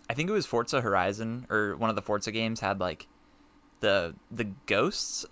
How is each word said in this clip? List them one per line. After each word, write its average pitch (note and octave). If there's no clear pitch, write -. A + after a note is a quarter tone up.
I A#2
think D#3
it G#3+
was F#3+
Forza A#2+
Horizon, A2
or G#2
one A2+
of G#2
the G2
Forza G#2
games A2+
had, G2
like, F2+
the, G2
the A#2
ghosts, -